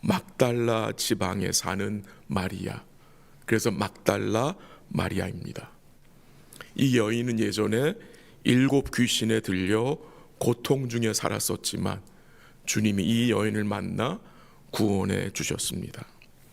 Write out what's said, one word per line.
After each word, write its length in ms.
막달라 920
지방에 560
사는 520
마리아, 580
그래서 240
막달라 840
마리아입니다. 840
이 200
여인은 440
예전에 540
일곱 480
귀신에 480
들려 580
고통 500
중에 240
살았었지만, 880
주님이 360
이 300
여인을 320
만나 560
구원해 600
주셨습니다. 760